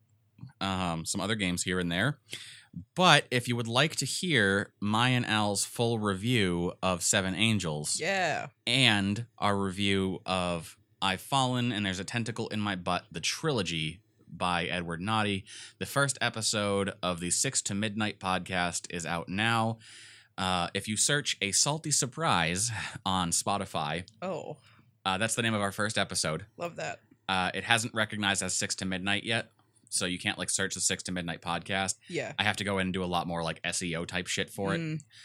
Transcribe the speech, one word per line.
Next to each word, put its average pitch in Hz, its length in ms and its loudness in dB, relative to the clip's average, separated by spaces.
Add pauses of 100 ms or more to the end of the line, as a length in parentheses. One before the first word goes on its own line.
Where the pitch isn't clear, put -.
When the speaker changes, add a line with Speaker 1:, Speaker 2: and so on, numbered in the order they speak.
(600)
Speaker 1:
um, 90 440 -2
some 95 160 -2
other 104 140 0
games 90 280 0
here 92 160 0
and 85 120 0
there. 110 280 2 (760)
But 170 360 8
if 123 160 2
you 120 80 0
would 117 140 -2
like 135 280 2
to 139 80 -2
hear 104 760 2
my 110 280 2
and 123 160 2
Al's 104 380 2
full 117 360 0
review 95 720 2 (100)
of 90 200 2
Seven 95 300 4
Angels 87 680 0
Speaker 2:
Yeah. 165 480 0 (200)
Speaker 1:
and 110 600 4 (100)
our 101 200 2
review 98 680 0
of 90 500 -2 (260)
I've 92 200 0
Fallen 127 500 0
and 104 140 -2
There's 92 140 -2
a 98 40 -4
Tentacle 117 460 -4
in 104 100 -4
My 104 160 0
Butt, 90 360 -2
the 82 100 -8
trilogy 85 800 -2 (260)
by 87 380 0
Edward 85 360 -4
Noddy, 104 440 0 (320)
the 95 80 -6
first 139 340 0
episode 101 720 0 (100)
of 90 200 -2
the 87 100 -2
Six - 320 0
to 101 120 -4
Midnight 107 440 -2
podcast 90 680 -2
is 82 160 -6
out 82 240 -4
now. 113 480 2 (600)
Uh, 92 360 2
if 98 160 -4
you 107 80 -2
search - 440 2
A 101 120 -2
Salty 156 380 0
Surprise 117 800 2 (340)
on 92 260 2
Spotify, 90 760 -2 (160)
Speaker 2:
Oh. 175 360 -8 (480)
Speaker 1:
uh, 95 120 0
that's 110 180 0
the 120 60 -2
name 113 120 2
of 104 80 2
our 98 100 0
first 104 260 -2
episode. 85 480 -2 (120)
Speaker 2:
Love 170 180 -8
that. - 240 -8 (300)
Speaker 1:
Uh, 92 240 0
it 95 100 -6
hasn't 113 300 2
recognized 104 500 0
as 90 140 -2
Six - 180 -2
to 95 100 -6
Midnight 95 380 -2
yet, - 280 -2 (380)
so - 160 -2
you 90 140 -2
can't, - 180 -2
like, 90 120 -4
search 98 260 0
the 92 60 -4
Six - 220 0
to - 100 -6
Midnight 85 280 -4
podcast. 92 540 -2 (140)
Speaker 2:
Yeah. 143 280 -6
Speaker 1:
I 101 60 2
have 104 140 2
to 98 80 -2
go 98 140 0
in 92 80 2
and 90 60 -2
do 92 100 -2
a - 20 -2
lot 85 220 0
more, 85 160 -2
like, 80 200 -4
S 87 180 -2
E 85 140 -2
O 85 80 -4
type 87 240 -4
shit - 220 -4
for 98 260 -2
it. 82 60 0
Speaker 2:
Mm. 156 200 -6 (240)